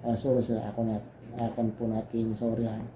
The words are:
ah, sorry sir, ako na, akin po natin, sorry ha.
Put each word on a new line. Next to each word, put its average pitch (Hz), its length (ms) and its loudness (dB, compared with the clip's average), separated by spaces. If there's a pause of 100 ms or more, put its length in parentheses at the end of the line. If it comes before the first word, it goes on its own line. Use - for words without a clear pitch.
ah, 117 80 4
sorry 123 260 4
sir, 113 220 2
ako 110 240 -2
na, 107 160 0 (360)
akin 117 360 0
po 113 160 -2
natin, 113 400 0
sorry 117 340 0
ha. 110 140 -2 (180)